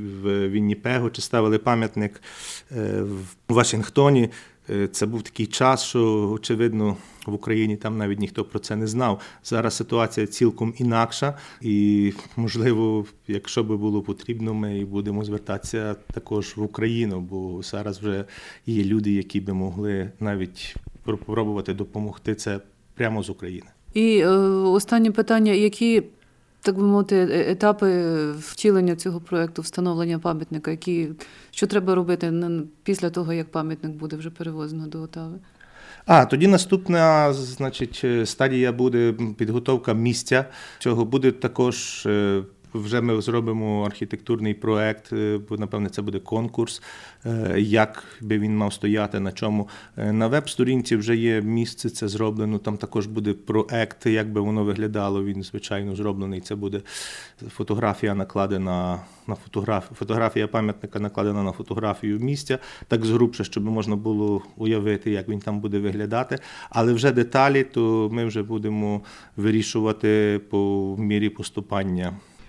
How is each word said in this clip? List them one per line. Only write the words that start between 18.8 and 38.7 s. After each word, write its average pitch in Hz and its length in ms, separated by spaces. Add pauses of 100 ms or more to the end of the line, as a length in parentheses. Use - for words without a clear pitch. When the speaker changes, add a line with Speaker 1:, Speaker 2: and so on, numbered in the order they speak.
Speaker 1:
люди, 104 280
які 98 300
би 98 120
могли 98 640
навіть 101 560 (300)
пр-, 107 120
пробувати 107 560
допомогти 104 600
це 101 240 (360)
прямо 110 280
з 95 60
України. 90 380 (260)
Speaker 2:
І, 220 260
е, 170 100
останнє 196 800
питання. 220 400
Які, 208 520 (580)
так 190 160
би 196 60
мовити, 202 320
е-, 175 360
етапи 180 800
втілення 180 640
цього 170 240
проекту, 165 420
встановлення 170 580
пам'ятника? 160 520
Які, 165 380 (420)
що - 160
треба 190 280
робити 170 360
на-, 170 320 (200)
після 190 260
того, 170 240
як 160 180
пам'ятник 160 400
буде 151 240
вже 156 140
перевезено 160 580
до 160 140
Отави? 160 380 (640)
Speaker 1:
А, 151 200
тоді 151 220
наступна, 170 840
значить, 131 720
е, 120 220
стадія 127 460